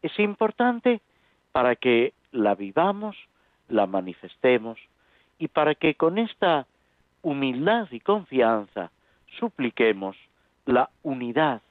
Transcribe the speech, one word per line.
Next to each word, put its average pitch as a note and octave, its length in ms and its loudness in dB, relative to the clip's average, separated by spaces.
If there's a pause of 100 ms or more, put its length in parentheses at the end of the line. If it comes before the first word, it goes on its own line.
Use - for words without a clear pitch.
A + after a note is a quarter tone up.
es - 160 -8
importante A3+ 800 0 (520)
para B2 240 2
que A#2+ 360 2 (200)
la G#2 220 2
vivamos, F#3 640 -4 (520)
la G#2+ 180 2
manifestemos, G2 920 -2 (600)
y D#3+ 100 -6
para D3+ 260 0
que D#3 200 0
con E3+ 240 0
esta F3+ 480 0 (560)
humildad D3 680 -2
y A#2+ 100 -14
confianza A#2 920 -2 (480)
supliquemos A2 760 -2 (500)
la B2 240 2 (120)
unidad B2+ 680 -2